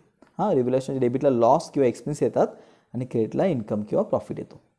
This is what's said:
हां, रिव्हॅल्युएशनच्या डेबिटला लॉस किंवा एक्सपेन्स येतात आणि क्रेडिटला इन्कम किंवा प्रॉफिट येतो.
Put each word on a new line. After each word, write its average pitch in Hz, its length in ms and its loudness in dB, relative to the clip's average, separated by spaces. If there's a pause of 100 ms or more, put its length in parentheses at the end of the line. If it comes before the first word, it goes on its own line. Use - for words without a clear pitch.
(380)
हां, 196 120 -2
रिव्हॅल्युएशनच्या 131 520 0
डेबिटला 127 280 2
लॉस 123 420 4
किंवा 139 160 2
एक्सपेन्स - 360 -4
येतात 135 240 2 (460)
आणि 127 120 -6
क्रेडिटला 123 400 -2
इन्कम 113 380 -2
किंवा 185 200 -2
प्रॉफिट - 360 -4
येतो. - 220 -16 (180)